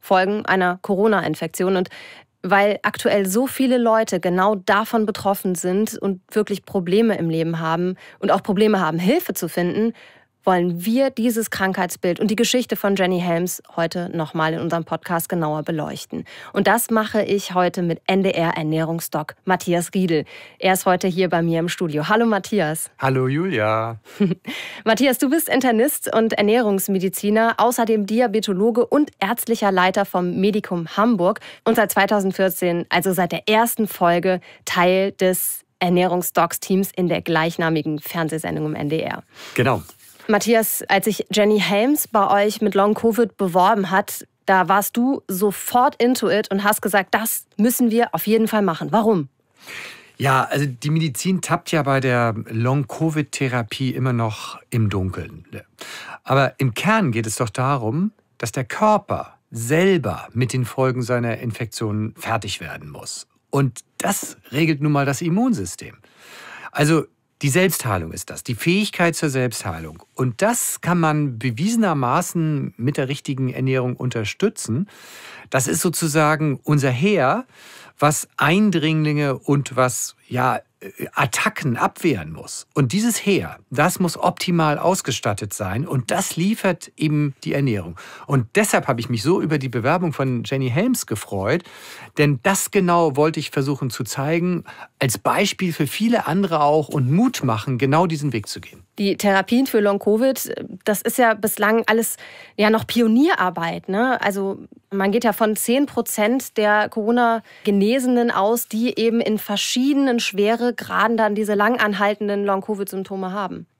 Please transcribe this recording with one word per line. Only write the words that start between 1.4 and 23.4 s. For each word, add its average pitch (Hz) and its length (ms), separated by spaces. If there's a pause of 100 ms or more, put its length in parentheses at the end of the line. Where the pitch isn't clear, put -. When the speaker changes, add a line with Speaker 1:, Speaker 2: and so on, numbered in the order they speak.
Speaker 1:
Und 180 120 (540)
weil 202 400
aktuell 208 440
so 220 200
viele 254 320
Leute 220 420
genau 185 340
davon 214 520
betroffen 196 480
sind 190 420
und 196 240 (100)
wirklich 208 360
Probleme 196 500
im 165 140
Leben 160 280
haben 170 380 (220)
und 202 120
auch 185 120
Probleme 208 380
haben, 165 180
Hilfe 208 340
zu 175 160
finden, 190 460 (500)
wollen 175 420
wir 262 240
dieses 226 400
Krankheitsbild 185 720
und 208 100
die 214 60
Geschichte 240 400
von 202 200
Jenny 185 240
Helms 175 400 (160)
heute 170 400
nochmal 160 380
in 165 60
unserem 170 240
Podcast 170 440
genauer 156 340
beleuchten. 151 600 (300)
Und 202 120
das 220 220
mache 214 340
ich 196 300
heute 180 300
mit 165 240
N-D-R-Ernährungsdoc 165 1300 (100)
Matthias 175 480
Riedel. 165 320 (340)
Er 185 140
ist 185 140
heute 180 200
hier 180 220
bei 170 140
mir 165 160
im 170 100
Studio. 156 400
Hallo 226 160
Matthias. 190 720
Speaker 2:
Hallo 131 300
Julia. 113 680 (200)